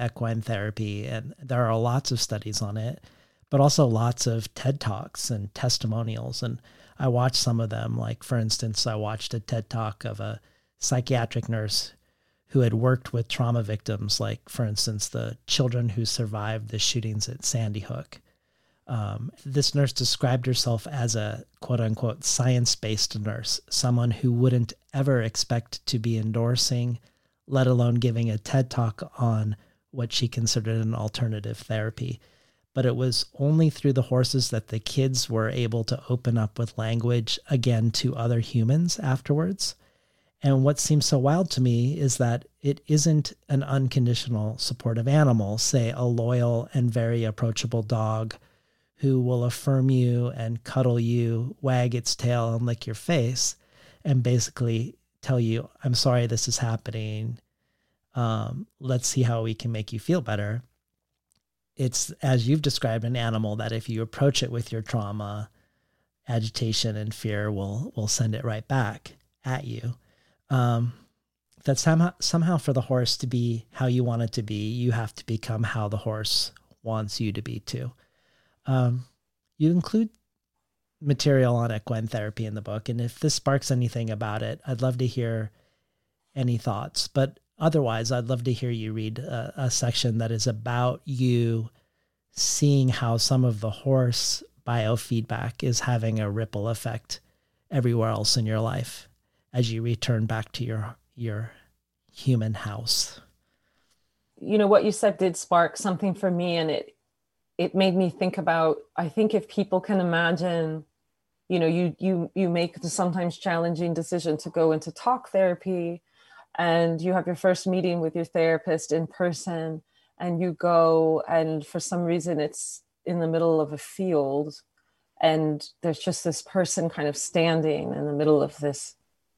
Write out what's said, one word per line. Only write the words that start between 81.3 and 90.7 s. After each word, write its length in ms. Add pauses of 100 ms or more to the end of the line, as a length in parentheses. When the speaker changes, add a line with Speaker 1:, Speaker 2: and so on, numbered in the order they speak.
Speaker 1:
on 180
equine 340
therapy 380
in 80
the 80
book, 260
and 140
if 180
this 140
sparks 380
anything 380
about 340
it, 220
I'd 160
love 180
to 80
hear 440 (840)
any 220
thoughts. 500
But 320 (180)
otherwise, 540
I'd 180
love 140
to 100
hear 180
you 220
read 240
a, 400
a 140
section 480
that 120
is 140
about 600